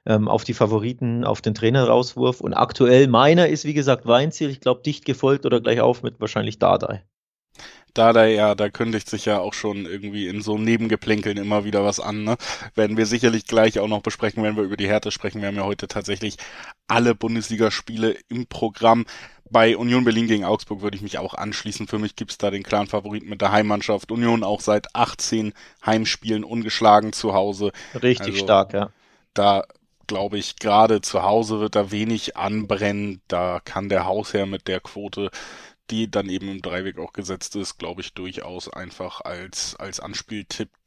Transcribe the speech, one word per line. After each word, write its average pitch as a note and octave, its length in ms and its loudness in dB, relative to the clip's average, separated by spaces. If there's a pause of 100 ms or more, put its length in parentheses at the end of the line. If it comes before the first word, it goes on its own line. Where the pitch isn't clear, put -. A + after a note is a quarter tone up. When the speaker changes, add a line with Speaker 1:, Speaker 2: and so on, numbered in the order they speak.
Speaker 1:
ähm, G#2+ 200 4
auf G#2+ 160 2
die A#2 120 -4
Favoriten, A#2 680 0
auf A2 200 -2
den G#2+ 120 0
Trainerauswurf. B2 840 2
Und - 140 -4
aktuell B2+ 540 6
meiner D3+ 400 6
ist, D3+ 180 -4
wie D3 80 -2
gesagt, C3+ 320 0
Weinziel. C#3 420 2
Ich C3+ 120 -10
glaub, B2+ 220 0
dicht - 220 -6
gefolgt C#3 420 2
oder B2 140 4
gleich A#2 200 2
auf A#2 220 2
mit A#2 160 -8
wahrscheinlich G#2+ 400 -4
Dardai. - 460 0 (880)
Speaker 2:
Dardai, A2+ 400 6
ja, G#2 200 4
da G#2 140 0
kündigt A2+ 400 -4
sich G#2+ 160 -6
ja G#2 160 0
auch G2+ 140 -6
schon G2+ 320 -6
irgendwie G2+ 420 -8
in G2+ 120 -6
so G#2+ 160 -2
Nebengeplänkeln G#2+ 800 0
immer G#2 280 -2
wieder G2+ 200 0
was G2+ 140 0
an, G#2 240 -6
ne? A2 140 -2 (380)
Werden G#2+ 220 0
wir A2 100 2
sicherlich A#2 400 0
gleich A2 340 4
auch G#2 80 0
noch G#2 140 -2
besprechen, A2 400 -4
wenn G#2+ 140 -2
wir G#2+ 60 0
über G2 140 -4
die G2+ 100 -2
Hertha G#2 240 0
sprechen. G2+ 300 -8
Wir G2+ 80 -6
haben G2+ 80 -6
ja G2 80 -4
heute G2+ 240 -6
tatsächlich G2+ 480 -6 (500)
alle A#2 280 2
Bundesligaspiele A2+ 1000 -2 (140)
im A#2+ 180 -6
Programm. A2+ 600 2 (440)
Bei A2+ 260 6
Union A#2+ 280 2
Berlin A2+ 240 4
gegen G#2 160 2
Augsburg G#2 380 -4
würde G2+ 140 -6
ich F#2+ 60 -14
mich G2+ 160 -8
auch F#2+ 160 -8
anschließen. G#2 540 -8
Für G#2+ 100 -4
mich G#2 160 -4
gibt's - 240 -10
da G2+ 120 -2
den G2 120 -6
klaren G#2 240 -2
Favoriten G#2 420 -6
mit G2+ 120 -12
der G2 120 2
Heimmannschaft. G#2 600 0
Union A#2 320 2
auch G#2 160 -2
seit G#2 340 0
achtzehn A2+ 600 -2 (300)
Heimspielen A2 600 -2
ungeschlagen A2 720 4
zu G#2 180 -2
Hause. G2 400 0 (220)
Speaker 1:
Richtig A#2 400 0
Speaker 2:
Also G2 100 -2
Speaker 1:
stark, G2 300 4
ja. G2+ 160 -2 (420)
Speaker 2:
da G2+ 320 4 (420)
glaube G2+ 320 -4
ich, - 180 -8
gerade A2 440 4
zu F#2 220 -2
Hause G#2+ 360 2
wird G#2+ 160 -2
da G2 160 0
wenig G#2+ 460 -4
anbrennen. G2+ 920 -4
Da F2+ 360 -2
kann G2 240 -8
der F#2 160 0
Hausherr G2 420 -2
mit G2 220 -8
der F#2 120 -4
Quote, G2+ 500 -10 (600)
die A2 200 -4
dann G2+ 180 -4
eben F#2+ 220 -8
im F#2+ 100 -12
Dreiweg F2+ 380 -8
auch E2 160 -12
gesetzt F#2+ 420 -10
ist, F#2+ 220 -8
glaube F2 240 -12
ich, - 100 -16
durchaus F#2 560 -12
einfach - 540 -14
als, - 540 -10
als G2 240 -12
Anspieltipp - 680 -10 (180)